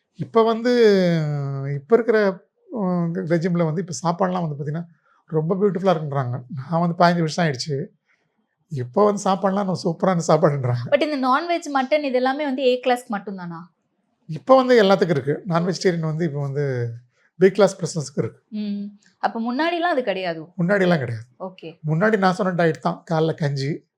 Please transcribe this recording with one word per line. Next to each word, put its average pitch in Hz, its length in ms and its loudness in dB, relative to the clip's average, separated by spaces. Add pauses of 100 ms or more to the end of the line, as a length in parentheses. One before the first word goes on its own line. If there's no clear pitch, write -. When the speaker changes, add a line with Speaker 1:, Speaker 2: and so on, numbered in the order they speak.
(140)
Speaker 1:
இப்ப 226 300 0
வந்து, 226 280 2 (1000)
இப்ப 143 220 2
இருக்கிற, 226 320 2 (460)
அ, 240 60 -6 (340)
ரெஜிம்ல 175 500 0
வந்து 160 240 -2
இப்ப 175 60 -10 (100)
சாப்பாடுலாம் 180 440 0
வந்து 147 100 -6
பாத்தீங்கன்னா 151 280 -6 (400)
ரொம்ப 160 300 -2
பியூட்டிஃபுல்லா 185 420 2
இருக்குன்றாங்க. 139 460 -4 (260)
நான் 165 100 0
வந்து 170 180 0
பதினஞ்சு 175 220 4
வருஷம் 165 260 0
ஆயிடுச்சு. 143 400 -4 (840)
இப்ப 143 380 0
வந்து 208 240 0
சாப்பாடுலாம் 190 240 0
நம்ம 190 300 -2
சூப்பரான 175 440 0
சாப்பாடுன்றாங்க. 143 580 2
Speaker 2:
But 294 160 2
இந்த 294 260 -2
நான்வெஜ், 311 540 0
மட்டன் 294 220 0
இது 262 120 -2
எல்லாமே 262 280 0
வந்து 277 200 -4
ஏ 247 240 2
கிளாஸ்க்கு 247 240 0
மட்டும்தானா? 185 460 -8 (680)
Speaker 1:
இப்ப 160 280 2
வந்து 254 280 6
எல்லாத்துக்கும் 190 260 4
இருக்கு. 143 360 -2
நான் 170 200 0
வெஜிடேரியன் 180 340 0
வந்து 160 260 -2
இப்ப 143 160 -4
வந்து 135 520 -4 (440)
பி 190 140 6
கிளாஸ் 196 280 2
பர்சன்ஸ்க்கு 156 400 -6
இருக்கு. 117 300 -8
Speaker 2:
ம். 208 500 -8 (180)
அப்ப 208 220 -4
முன்னாடிலாம் 330 520 -2
அது 262 120 -2
கிடையாது? 185 400 -4
Speaker 1:
முன்னாடிலாம் 180 540 2
கிடையாது. 120 280 -6 (140)
Speaker 2:
ஓகே. 175 480 -16
Speaker 1:
முன்னாடி 208 300 2
நான் 190 160 2
சொன்ன 180 320 0
டயட் 160 140 0
தான், - 320 -4
காலைல 160 220 2
கஞ்சி. 143 540 -4 (100)